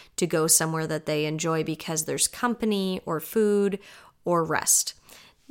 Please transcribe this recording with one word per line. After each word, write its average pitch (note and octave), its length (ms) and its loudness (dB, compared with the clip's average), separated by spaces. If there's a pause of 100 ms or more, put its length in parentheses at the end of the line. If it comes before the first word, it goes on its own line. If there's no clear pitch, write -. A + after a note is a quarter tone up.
(160)
to F3+ 100 0
go D#3+ 220 2
somewhere D#3+ 400 2
that D#3 180 -6
they D3+ 180 0
enjoy D#3+ 380 0
because D#3 420 -4
there's C#3+ 220 -2
company G3+ 800 -2
or D#3 140 -4
food G3+ 580 2 (460)
or E3+ 180 2
rest. - 520 0 (560)